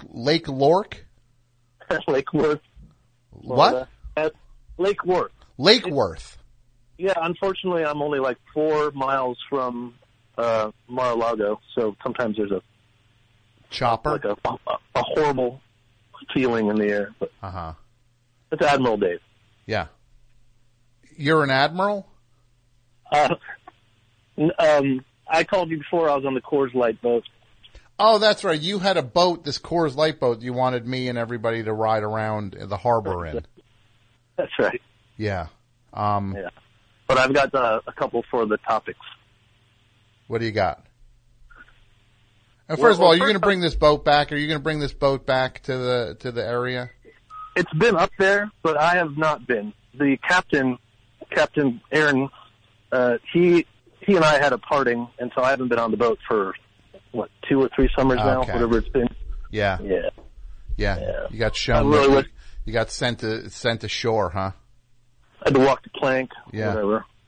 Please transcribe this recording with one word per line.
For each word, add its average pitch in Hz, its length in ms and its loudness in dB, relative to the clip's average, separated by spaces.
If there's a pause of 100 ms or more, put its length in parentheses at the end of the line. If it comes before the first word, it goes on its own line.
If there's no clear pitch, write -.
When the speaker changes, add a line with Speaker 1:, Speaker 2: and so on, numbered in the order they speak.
(100)
Speaker 1:
Lake 156 360 -2
Lork? 147 480 2 (920)
Speaker 2:
<laughs> - 200 -4
Lake 139 260 -2
Worth, 151 260 0 (720)
Speaker 1:
What? 139 400 2
Speaker 2:
Florida. 127 180 -4 (280)
At 156 160 -2 (460)
Lake 196 260 -2
Worth. 175 280 0 (240)
Speaker 1:
Lake 196 300 4
Speaker 2:
It's 170 80 -6
Speaker 1:
Worth. 95 440 -4 (600)
Speaker 2:
Yeah, 185 240 -2
unfortunately, 175 640 -2
I'm 147 180 -2
only, 147 160 -2
like, 131 180 -2 (160)
four 151 400 0
miles 135 460 -2 (100)
from, 123 460 -6 (420)
uh, 113 340 0 (180)
Mar-a-Lago, 117 720 -2 (140)
so 107 280 -2
sometimes 113 340 -4
there's 104 160 -4
a 92 80 -4 (1120)
Speaker 1:
Chopper? 120 420 -2
Speaker 2:
like, 147 120 -4
a, 104 120 -2 (100)
a, - 120 -4 (380)
a - 60 0
horrible 131 580 -2 (760)
feeling 117 340 2
in 107 80 0
the 104 120 2
air. 104 300 -2
But 98 140 -8 (100)
Speaker 1:
Uh-huh. 90 300 -10 (800)
Speaker 2:
it's 156 100 -4
Admiral 135 360 4
Dave. 87 220 -2 (460)
Speaker 1:
Yeah. 101 200 -4 (1300)
You're 156 280 2
an 135 60 0
admiral? 180 560 0 (1040)
Speaker 2:
Uh, 147 240 2 (1040)
n-, 156 220 2
um, 139 460 4 (220)
I 165 180 2
called 175 260 0
you 160 80 -4
before. 165 320 0
I 143 60 2
was 135 100 -4
on 135 80 -2
the 127 80 -2
Coors 139 320 0
Light 117 280 0
boat. 120 220 0 (760)
Speaker 1:
Oh, 214 200 6
that's 208 260 2
right. 165 160 0
You 190 180 -4
had 190 200 0
a 151 40 2
boat, 170 420 0
this 143 140 -6
Coors 160 380 -2
Light 156 240 0
boat, 120 220 0
you 123 100 -8
wanted 123 340 -2
me 127 220 -4
and 120 100 -4
everybody 113 440 -4
to 107 100 -4
ride 110 300 0
around 107 560 -4
the 101 180 -8
harbor 98 500 0
in. 78 180 -8 (920)
Speaker 2:
That's - 220 -6
right. 110 220 0 (360)
Speaker 1:
Yeah. 98 300 -6 (460)
Um, 101 440 -2
Speaker 2:
Yeah. 92 120 -10 (580)
But 127 120 2
I've 131 160 2
got, 135 180 2
uh, 117 360 0
a - 40 -14
couple 120 380 -4
for 117 160 0
the 107 120 0
topics. - 420 -4 (1300)
Speaker 1:
What 113 100 -4
do 117 60 -2
you 113 80 -4
got? 95 340 -2 (1800)
And 156 100 -4
Speaker 2:
Well, 143 100 6
Speaker 1:
first 190 100 6
of 175 40 4
all, 180 60 8
Speaker 2:
well, 165 60 8
Speaker 1:
are - 20 8
you 185 60 2
Speaker 2:
first 220 100 2
Speaker 1:
gonna 196 80 0
bring 196 200 2
this 160 140 0
boat 151 300 4
back? 147 280 4
Are 147 40 -4
you 147 100 -2
gonna 156 140 -2
bring 156 180 -4
this 143 140 -4
boat 135 340 0
back 131 380 -2
to 131 120 -4
the, 123 440 -2
to 127 100 -8
the 117 160 -6
area? 123 440 -4 (640)
Speaker 2:
It's 180 160 -2
been 190 240 4
up 175 220 2
there, 202 320 2 (120)
but 160 180 0
I 170 140 4
have 156 240 -2
not 151 280 -2
been. 107 260 -4 (220)
The 139 220 2 (100)
captain, 139 520 0 (520)
Captain 143 500 0 (100)
Aaron, 139 380 2 (640)
uh, 123 220 2 (180)
he, 175 340 6 (340)
he 202 140 4
and 160 100 6
I 151 160 6
had 143 120 4
a 120 60 0
parting, 120 500 0 (100)
and 123 160 -8
so 131 80 0
I 131 80 4
haven't 131 180 -2
been 117 120 2
on 117 100 0
the 107 60 0
boat 113 320 0
for, 98 260 0 (560)
what, - 180 -6 (200)
two 139 120 4
or 127 140 2
three 131 220 4
summers 131 220 2
now, 127 240 2
Speaker 1:
Okay. - 100 -4
Speaker 2:
whatever 117 260 2
it's 107 100 -4
been. 123 200 0 (420)
Speaker 1:
Yeah. 101 320 0
Speaker 2:
Yeah. 95 280 -4 (640)
Speaker 1:
Yeah. 101 240 0
Speaker 2:
Yeah. - 300 -6
Speaker 1:
You 107 100 -10
got 110 160 0
shown 123 360 2
Speaker 2:
I 147 40 6
really 139 120 6
Speaker 1:
the, 139 100 6
Speaker 2:
wish 135 80 0 (380)
Speaker 1:
you 110 80 -6
got 110 200 -2
sent 123 280 -4
to, 107 300 -6
sent 117 300 -4
to 107 80 -10
shore, 110 420 -2
huh? 95 220 -4 (920)
Speaker 2:
I 165 60 0
had 143 60 4
to 131 60 6
walk 135 220 4
the - 80 -20
plank, 131 400 -2 (220)
Speaker 1:
Yeah. 107 220 -2
Speaker 2:
whatever. 107 300 0 (240)